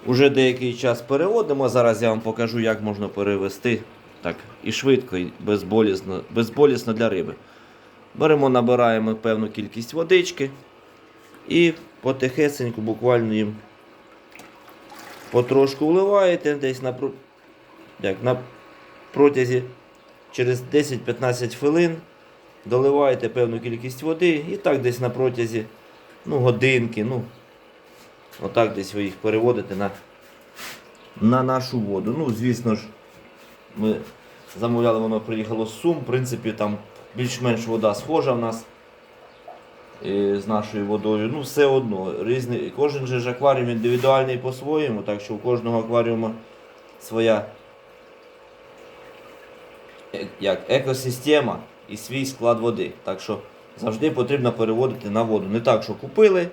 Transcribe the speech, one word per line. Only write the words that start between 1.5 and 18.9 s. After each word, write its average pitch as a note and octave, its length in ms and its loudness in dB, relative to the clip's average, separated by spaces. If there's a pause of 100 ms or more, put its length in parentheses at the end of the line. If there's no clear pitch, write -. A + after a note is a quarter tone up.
зараз A#2 340 4
я A#2 60 4
вам A2 120 2
покажу, A2+ 400 -2
як A2 220 0
можна G#2 260 -4
перевести G2+ 720 -2 (420)
так E2+ 140 -6 (280)
і A2 80 -4
швидко, B2+ 440 2
і F2+ 240 -4
безболісно, G2 800 0 (100)
безболісно A#2+ 640 2
для A2+ 160 0
риби. - 260 -4 (800)
Беремо, D3 340 4
набираємо A#2 680 4
певну A2 340 -2
кількість G#2+ 460 -10
водички E3 560 2 (1000)
і E3 240 4 (280)
потихесеньку, C3 800 -2
буквально A2 540 2
їм G#2+ 220 0 (1700)
потрошку C3+ 560 2
вливаєте, F#3 680 4
десь C3 280 -4
на B2+ 100 -2
про-, B2+ 180 -4 (920)
як, F#2+ 200 -4
на B2 140 0 (760)